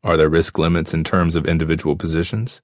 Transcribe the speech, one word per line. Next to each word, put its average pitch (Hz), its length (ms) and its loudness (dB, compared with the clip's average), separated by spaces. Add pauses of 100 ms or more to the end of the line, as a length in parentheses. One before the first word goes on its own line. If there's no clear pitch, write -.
Are 82 140 2
there 78 120 4
risk 82 280 0
limits 85 360 0
in 80 100 0
terms 85 320 0
of 80 100 0
individual 80 500 0
positions? 87 680 -4